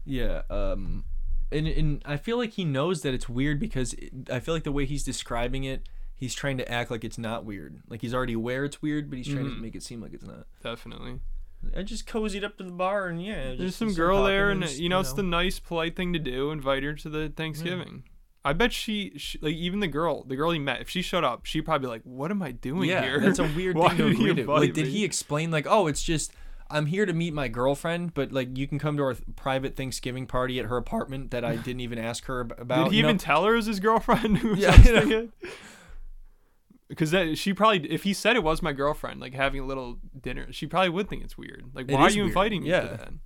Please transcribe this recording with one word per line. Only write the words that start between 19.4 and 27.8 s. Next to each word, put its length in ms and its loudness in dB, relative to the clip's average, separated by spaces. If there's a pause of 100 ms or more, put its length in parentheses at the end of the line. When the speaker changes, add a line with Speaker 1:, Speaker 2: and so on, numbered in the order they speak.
Speaker 2:
like, 140 -2
even 260 -2
the 80 0
girl, 360 -2
the 120 -6
girl 140 2
he 80 0
met, 220 -2
if 100 -12
she 120 -2
showed 220 0
up, 220 -2
she'd 160 -2
probably 240 0
be 40 -4
like, 120 -8
"What 300 -6
am 100 -2
I 80 -6
doing 380 -2
Speaker 1:
Yeah, 140 2
Speaker 2:
here? 180 0
Speaker 1:
that's 180 4
a 60 2 (100)
weird 220 -2
Speaker 2:
<laughs> 20 2
Why 120 6
Speaker 1:
thing 80 0
to 100 2
Speaker 2:
did 80 4
he 80 2
Speaker 1:
agree 100 4
to. 60 0
Speaker 2:
invite 200 2
Speaker 1:
Like, 140 4
did 120 0
Speaker 2:
me?" 60 -2
Speaker 1:
he 120 0
explain, 480 -4
like, 160 0
"Oh, 200 4
it's 140 -2
just, 300 -2 (380)
I'm 160 0
here 200 2
to 60 -2
meet 220 0
my 140 -2
girlfriend, 680 0